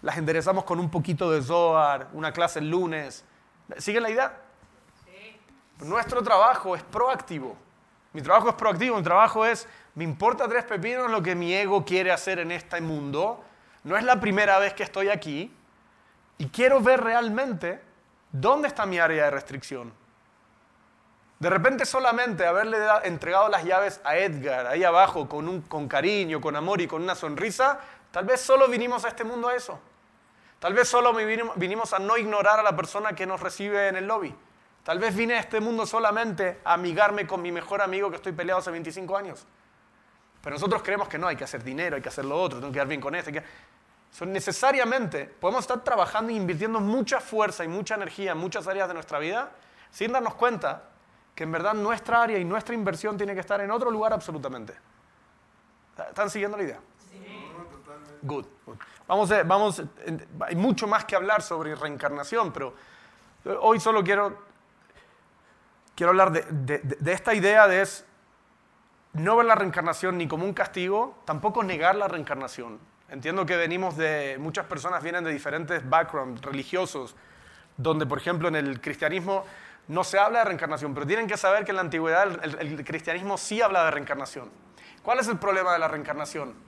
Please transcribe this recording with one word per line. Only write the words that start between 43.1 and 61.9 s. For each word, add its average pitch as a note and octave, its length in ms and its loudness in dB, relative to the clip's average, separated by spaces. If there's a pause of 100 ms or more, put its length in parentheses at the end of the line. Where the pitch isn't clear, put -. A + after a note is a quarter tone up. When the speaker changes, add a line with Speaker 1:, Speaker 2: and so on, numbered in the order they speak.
Speaker 1:
este. E3+ 160 -6
Hay D3+ 80 -8
que, D3+ 60 -8 (680)
son F3+ 220 -10
necesariamente, A3+ 920 0
podemos G#3+ 380 -2
estar B3 200 -4
trabajando A3 480 0
e A3+ 40 -2
invirtiendo G3+ 440 -2
mucha A3+ 400 0
fuerza G#3 440 -2
y E3 40 -6
mucha G3 280 -4
energía G3 360 -6
en D#3+ 80 -2
muchas F3 280 -6
áreas F#3+ 200 -2
de F3+ 60 -8
nuestra D#3 260 -6
vida G3+ 320 -4 (400)
sin A3+ 200 -4
darnos A#3+ 240 0
cuenta F#3+ 480 0 (520)
que - 80 -8
en D#3+ 80 -4
verdad E3+ 220 0
nuestra A3+ 500 2
área A3 160 0
y F3+ 60 -2
nuestra G#3 280 -4
inversión G#3 420 -4
tiene G3+ 180 -4
que F#3 80 -6
estar G3+ 200 -2
en G3 100 -6
otro A#3+ 200 0
lugar A3 220 0
absolutamente. C3+ 600 -8 (1200)
¿Están G3+ 320 -4
siguiendo G#3 280 -4
la G3+ 60 -2
idea? B2+ 160 -6 (320)
Speaker 2:
Sí. - 400 -18 (680)
Speaker 1:
Good, C#3+ 240 -6 (200)
good. A2+ 120 -18 (300)
Vamos G3 240 2
a, G3+ 120 6
vamos, F#3+ 400 2 (220)
en-, D#3+ 200 -8 (160)
hay F3 140 -4
mucho G#3 320 2
más G#3 180 2
que G3 100 -4
hablar G3+ 260 2
sobre D#3 340 -6
reencarnación, D3 760 -4